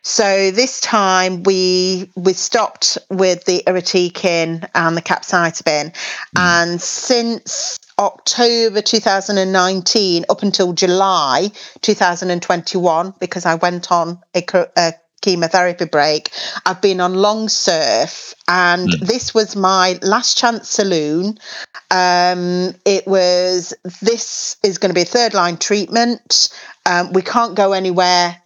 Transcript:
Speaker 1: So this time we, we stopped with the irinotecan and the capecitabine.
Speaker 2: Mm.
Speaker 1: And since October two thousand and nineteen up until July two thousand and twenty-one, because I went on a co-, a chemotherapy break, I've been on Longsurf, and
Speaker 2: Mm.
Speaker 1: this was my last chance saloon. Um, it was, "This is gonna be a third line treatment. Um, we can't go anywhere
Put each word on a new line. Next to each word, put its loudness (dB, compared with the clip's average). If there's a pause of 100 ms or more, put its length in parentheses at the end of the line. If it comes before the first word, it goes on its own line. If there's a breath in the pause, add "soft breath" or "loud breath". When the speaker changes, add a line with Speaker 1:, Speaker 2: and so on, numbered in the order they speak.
Speaker 1:
So 2
this -2
time 0
we, 0
we 2
stopped -2 (120)
with 0
the 0
irinotecan 0
and 2
the -4
capecitabine. -2
Speaker 2:
Mm. -8
Speaker 1:
And 2
since -4 (180)
October 0
two 0
thousand 0
and 0
nineteen 0
up 0
until 0
July 2 (300 loud breath)
two 0
thousand 0
and -2
twenty-one, 0
because -6
I 2
went -2
on 0 (140)
a 0
co-, 0
a 2 (280)
chemotherapy 0
break, 0 (360 loud breath)
I've -2
been 2
on 0
Longsurf, 0 (160)
and 2
Speaker 2:
Mm. -2
Speaker 1:
this -2
was 0
my 2
last 0
chance -2
saloon. 0 (500 loud breath)
Um, 2
it 0
was, 0 (280)
"This -4
is -2
gonna -2
be 2
a 0
third 0
line 0
treatment. -2 (360 loud breath)
Um, 0
we 2
can't -2
go 2
anywhere 2 (100)